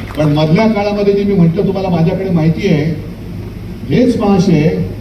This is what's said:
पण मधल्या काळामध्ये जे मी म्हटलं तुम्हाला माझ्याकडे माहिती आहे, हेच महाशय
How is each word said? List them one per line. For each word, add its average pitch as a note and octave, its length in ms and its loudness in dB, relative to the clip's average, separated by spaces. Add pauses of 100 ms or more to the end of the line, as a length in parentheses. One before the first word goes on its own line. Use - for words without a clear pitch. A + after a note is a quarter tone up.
(180)
पण D3+ 140 2
मधल्या D#3+ 360 2
काळामध्ये G3+ 460 0
जे G3+ 100 2
मी G3 100 0
म्हटलं E3+ 320 2
तुम्हाला F#3+ 220 -2
माझ्याकडे F3 420 0
माहिती E3 380 0
आहे, D3+ 160 2 (1120)
हेच G#3+ 260 2
महाशय F#3 580 2 (220)